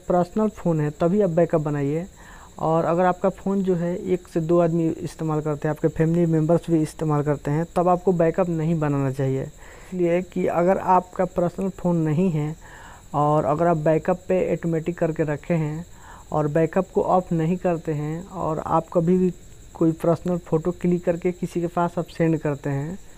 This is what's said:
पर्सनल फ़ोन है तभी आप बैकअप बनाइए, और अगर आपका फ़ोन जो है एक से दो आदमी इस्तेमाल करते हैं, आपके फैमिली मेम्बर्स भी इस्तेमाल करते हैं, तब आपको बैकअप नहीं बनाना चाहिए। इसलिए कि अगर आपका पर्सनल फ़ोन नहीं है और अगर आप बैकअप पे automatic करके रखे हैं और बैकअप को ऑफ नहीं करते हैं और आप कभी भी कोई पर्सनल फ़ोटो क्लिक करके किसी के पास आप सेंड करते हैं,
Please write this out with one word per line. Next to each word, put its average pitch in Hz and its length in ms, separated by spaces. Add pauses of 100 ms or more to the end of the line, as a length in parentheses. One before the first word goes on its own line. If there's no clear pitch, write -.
पर्सनल 180 420
फ़ोन 165 320
है 147 100
तभी 175 300
आप 190 80
बैकअप 165 320
बनाइए, 147 440 (540)
और 160 260
अगर 170 200
आपका 180 260
फ़ोन 196 320
जो 185 120
है 175 200 (100)
एक 180 220
से - 140
दो 170 180
आदमी 165 300
इस्तेमाल 156 520
करते 151 260
हैं, 151 80
आपके 160 140
फैमिली 165 380
मेम्बर्स 160 420
भी 160 120
इस्तेमाल 151 420
करते 143 280
हैं, 160 140 (100)
तब 180 140
आपको 180 240
बैकअप 170 360
नहीं 160 300
बनाना 139 320
चाहिए। 135 320
इसलिए 175 800
कि 180 240
अगर 175 300
आपका 185 500
पर्सनल 180 440
फ़ोन 175 280
नहीं 160 320
है 151 240 (600)
और 147 300
अगर 160 220
आप 170 120
बैकअप 160 480
पे 185 140 (120)
automatic 170 440
करके 160 280
रखे 147 300
हैं 160 300 (460)
और 151 180
बैकअप 165 400
को - 140
ऑफ 180 300
नहीं 165 260
करते 170 340
हैं 151 320
और 165 420
आप 160 260
कभी 180 240
भी 185 140 (420)
कोई 165 200
पर्सनल 170 460
फ़ोटो 165 340
क्लिक 175 320
करके 175 280
किसी 175 280
के 175 80
पास 170 280
आप 165 100
सेंड 165 320
करते 147 300
हैं, 143 300 (180)